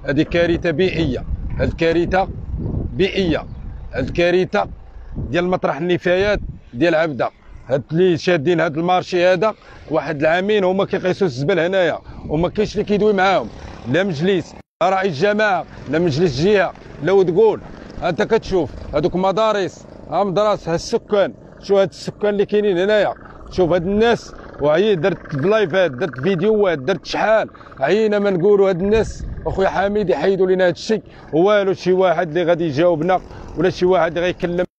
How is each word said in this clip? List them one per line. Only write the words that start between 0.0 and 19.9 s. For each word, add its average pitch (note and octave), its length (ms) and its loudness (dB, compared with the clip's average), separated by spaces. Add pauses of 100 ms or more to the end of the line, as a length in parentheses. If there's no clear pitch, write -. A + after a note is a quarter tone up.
هادي C#3+ 180 0
كارثة E3+ 480 0
بيئية، D#3 520 -2 (360)
هاد C3 80 0
الكارثة E3+ 640 0 (640)
بيئية، E3+ 520 0 (480)
هاد B2 140 -4
الكارثة F3+ 600 0 (500)
ديال E3 300 -2
مطرح F3+ 300 -2
النفايات F3+ 640 0 (340)
ديال D#3+ 220 2
عبدة. C#3+ 340 0 (380)
هاد C3+ 240 0
اللي F3 260 4
شادين E3+ 420 2
هاد D#3+ 180 -2
المارشي F3 480 0
هذا F#3 280 2 (380)
واحد D3 300 -2
العامين F#3 420 2
هما F#3+ 220 2
كيقيسوا F3+ 420 -2
الزبل C#3+ 320 0
هنايا، E3+ 400 0 (300)
وما E3 200 0
كاينش G#3 240 -4
اللي G3 100 -2
كيدوي G#3 300 2
معاهم، F#3 360 2 (420)
لا E3 120 2
مجلس، F3+ 520 -2 (280)
لا F3+ 60 2
رئيس F#3+ 320 -2
جماعة، G#3 440 0 (240)
لا D3 100 0
مجلس D3+ 420 0
جهة، F#3 320 2 (300)
لا E3+ 80 0
وتقول. F#3+ 500 4 (420)
أنت F3 180 -2
كتشوف F#3 480 0 (240)
هادوك D#3 220 0
مدارس، G3 680 0 (240)